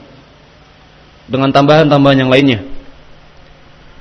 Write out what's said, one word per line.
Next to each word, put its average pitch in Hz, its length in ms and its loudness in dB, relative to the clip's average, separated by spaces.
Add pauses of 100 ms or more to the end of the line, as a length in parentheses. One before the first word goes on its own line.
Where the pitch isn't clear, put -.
(1300)
dengan 135 240 -4
tambahan-tambahan 143 640 2
yang 127 140 -2
lainnya. 131 340 0 (1400)